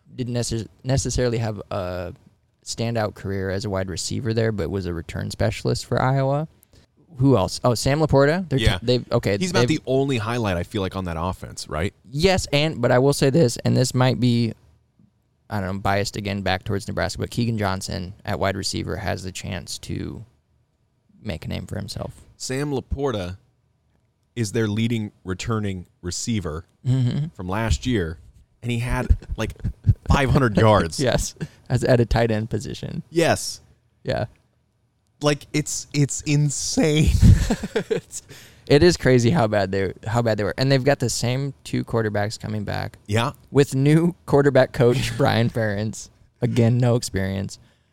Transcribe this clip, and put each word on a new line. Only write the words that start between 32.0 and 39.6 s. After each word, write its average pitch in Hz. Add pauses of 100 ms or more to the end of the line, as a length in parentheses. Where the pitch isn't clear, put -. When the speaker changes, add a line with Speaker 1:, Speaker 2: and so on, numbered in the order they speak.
Speaker 1:
a 110
tight 117
end 110
position. 131
Speaker 2:
Yes. 156 (440)
Speaker 1:
Yeah. - (920)
Speaker 2:
Like, 147
it's, -
it's 143
insane. 151
<laughs> - (760)
Speaker 1:
It's, - (440)
it 147
is 175
crazy 123
how 143
bad 98